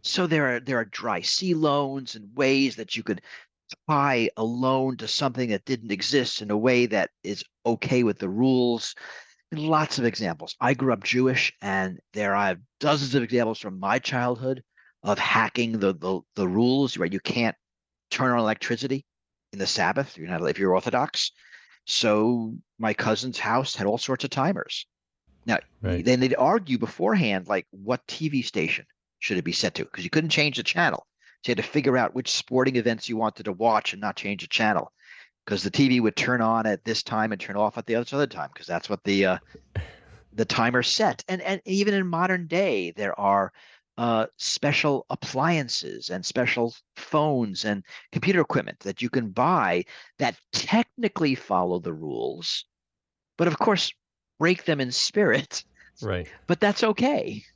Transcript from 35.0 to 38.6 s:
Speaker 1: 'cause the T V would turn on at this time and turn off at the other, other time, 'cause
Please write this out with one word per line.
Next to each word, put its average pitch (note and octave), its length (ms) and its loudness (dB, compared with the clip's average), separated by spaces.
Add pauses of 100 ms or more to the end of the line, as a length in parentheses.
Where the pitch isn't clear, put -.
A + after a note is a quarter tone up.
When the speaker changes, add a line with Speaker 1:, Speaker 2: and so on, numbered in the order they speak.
Speaker 1:
'cause G2 160 -2
the F#2+ 80 -2
T C#3 180 4
V B2 120 4
would G#2+ 160 2
turn B2 260 0
on A2+ 240 2
at G#2 180 -2
this A2+ 180 -2
time A2 300 -2
and G2 80 -6
turn G2 160 -8
off G#2 220 0
at A2+ 80 -10
the A#2 100 0
other, A#2+ 180 -4
other C#3 120 2
time, D#2+ 280 -8
'cause - 120 -18